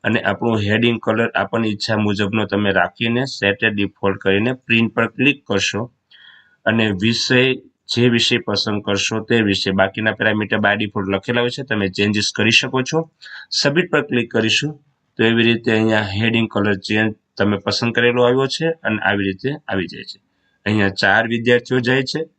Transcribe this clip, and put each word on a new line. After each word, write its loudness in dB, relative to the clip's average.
અને 2
આપણો 0
હેડિંગ 2
કલર 0
આપણની -2
ઈચ્છા -2
મુજબનો 0
તમે 0
રાખીને 0
સેટ -2
એ 2
ડિફોલ્ટ -2
કરીને 0
પ્રિન્ટ 0
પર 0
ક્લિક 0
કરશો -4
અને 2
વિષય, 2
જે 4
વિષય 2
પસંદ -2
કરશો -2
તે 4
વિષય. 0
બાકીના 0
પેરામીટર 0
by 2
default -4
લખેલા -2
હોય 0
છે, -8
તમે -2
ચેન્જીસ 0
કરી 4
શકો 2
છો. -2
સબમિટ 0
પર 2
ક્લિક -2
કરીશું 0
તો 2
એવી 4
રીતે 2
અહીંયા 2
હેડિંગ 0
કલર 0
ચેન્જ -2
તમે 2
પસંદ -2
કરેલો 2
આવ્યો 4
છે -4
અને -2
આવી 0
રીતે -4
આવી -4
જાય -14
છે. -18
અહીંયા 2
ચાર 2
વિદ્યાર્થીઓ 0
જાય 0
છે -6